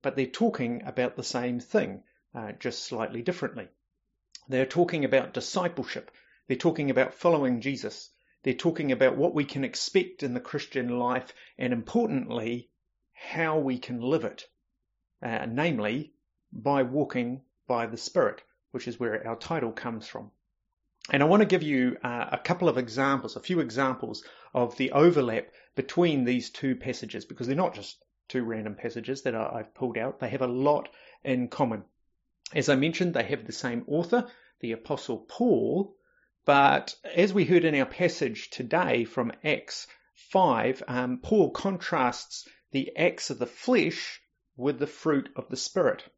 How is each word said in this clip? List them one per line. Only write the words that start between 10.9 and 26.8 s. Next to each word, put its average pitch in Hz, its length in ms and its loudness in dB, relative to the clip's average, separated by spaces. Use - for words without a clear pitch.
life 123 360 -2
and, 123 160 -2
importantly, 120 960 -2
how 160 460 -4
we 131 200 -2
can 123 220 -8
live 131 240 0
it, - 220 -10
uh, 113 240 -4
namely 123 680 -2
by 139 320 0
walking 127 600 -2
by 117 160 2
the 113 140 -8
Spirit, - 420 0
which 127 180 -8
is 117 100 -10
where 107 300 -2
our 113 80 -4
title 123 360 -4
comes 113 360 -8
from. 107 220 -12
And 139 120 6
I 147 40 8
want 202 160 8
to 196 40 6
give 185 160 4
you, 131 400 2
uh, 120 300 -4
a - 60 -2
couple 175 320 2
of 135 80 0
examples, 123 580 0
a - 40 -10
few 180 200 0
examples 127 640 -2
of 123 240 0
the 131 140 0
overlap 143 560 6
between 147 480 2
these 123 240 0
two 131 260 -2
passages, - 520 -8